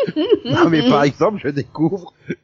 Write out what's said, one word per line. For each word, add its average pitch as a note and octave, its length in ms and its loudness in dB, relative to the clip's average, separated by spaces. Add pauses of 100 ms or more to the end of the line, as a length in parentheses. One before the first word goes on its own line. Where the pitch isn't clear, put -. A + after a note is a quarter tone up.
(460)
<laughs> - 0 -
non, E4+ 240 2
mais - 200 2
par D3 140 4
exemple, E3 400 0
je B2+ 60 -4
découvre D3 640 -4 (300)